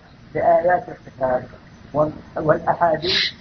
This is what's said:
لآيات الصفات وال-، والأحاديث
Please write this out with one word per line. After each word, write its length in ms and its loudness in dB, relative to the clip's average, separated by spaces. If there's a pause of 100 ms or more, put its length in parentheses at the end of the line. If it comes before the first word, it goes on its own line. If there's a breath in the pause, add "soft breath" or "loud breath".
(360)
لآيات 540 2
الصفات 540 -4 (500)
وال-، 200 0 (220)
والأحاديث 1040 0